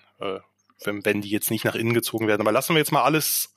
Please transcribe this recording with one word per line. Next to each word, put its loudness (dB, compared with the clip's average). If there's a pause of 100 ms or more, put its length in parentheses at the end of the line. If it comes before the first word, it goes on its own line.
(200)
äh, -6 (460)
wenn, -4
wenn 2
die -10
jetzt -2
nicht -2
nach 0
innen 0
gezogen 0
werden. 2
Aber 2
lassen 0
wir 4
jetzt 0
mal 4
alles, 0